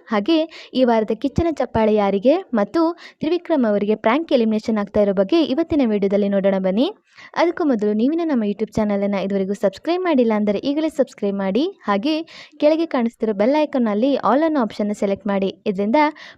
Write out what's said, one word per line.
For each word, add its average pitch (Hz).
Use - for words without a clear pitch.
ಹಾಗೆ 311
ಈ 254
ವಾರದ 226
ಕಿಚ್ಚನ 285
ಚಪ್ಪಾಳೆ 220
ಯಾರಿಗೆ 202
ಮತ್ತು 320
ತ್ರಿವಿಕ್ರಮ್ 320
ಅವರಿಗೆ 208
ಪ್ರ್ಯಾಂಕ್ 277
ಎಲಿಮಿನೇಷನ್ 220
ಆಗ್ತಾ 208
ಇರೋ 202
ಬಗ್ಗೆ 202
ಇವತ್ತಿನ 294
ವಿಡಿಯೋದಲ್ಲಿ 202
ನೋಡೋಣ 196
ಬನ್ನಿ. 202
ಅದಕ್ಕೂ 330
ಮೊದಲು 214
ನೀವಿನ್ನೂ 285
ನಮ್ಮ 254
YouTube 208
ಚಾನಲನ್ನು 202
ಇದುವರೆಗೂ 196
ಸಬ್ಸ್ಕ್ರೈಬ್ 302
ಮಾಡಿಲ್ಲ 254
ಅಂದರೆ 208
ಈಗಲೇ 302
ಸಬ್ಸ್ಕ್ರೈಬ್ 214
ಮಾಡಿ. 202
ಹಾಗೆ 262
ಕೆಳಗೆ 311
ಕಾಣಿಸ್ತಿರೋ 233
ಬೆಲ್ 254
ಐಕಾನ್‌ನಲ್ಲಿ 254
all 247
ಅನ್ನೋ 311
ಆಪ್ಷನ್ನ 208
ಸೆಲೆಕ್ಟ್ 196
ಮಾಡಿ. 196
ಇದರಿಂದ 208